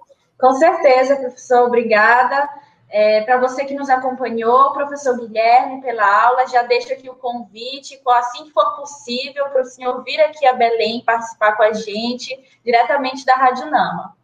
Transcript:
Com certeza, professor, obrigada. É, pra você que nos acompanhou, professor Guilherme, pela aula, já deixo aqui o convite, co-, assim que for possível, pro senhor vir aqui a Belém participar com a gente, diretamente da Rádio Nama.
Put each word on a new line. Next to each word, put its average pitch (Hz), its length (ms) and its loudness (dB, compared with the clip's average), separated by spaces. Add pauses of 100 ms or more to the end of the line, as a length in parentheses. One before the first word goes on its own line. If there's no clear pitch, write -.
(360)
Com 262 180 4
certeza, 269 640 4
professor, 247 500 0
obrigada. 233 840 2 (420)
É, 214 320 2
pra 247 160 2
você 254 260 -2
que 269 100 -8
nos 277 140 -6
acompanhou, 254 840 0
professor 277 460 -4
Guilherme, 240 640 0
pela 220 420 0
aula, 254 240 2
já 247 140 2
deixo 247 300 -2
aqui 262 160 -12
o 254 60 -16
convite, 240 880 -12
co-, 254 80 0
assim 240 340 -2
que - 80 -20
for 285 240 0
possível, 277 760 -8
pro 262 140 0
senhor 254 380 -8
vir 294 180 -4
aqui 302 260 0
a 254 60 6
Belém 226 520 -2
participar 220 480 -2
com 214 100 -2
a 214 100 4
gente, 226 640 -8 (280)
diretamente 262 600 0
da 254 120 2
Rádio 262 340 -2
Nama. - 540 -4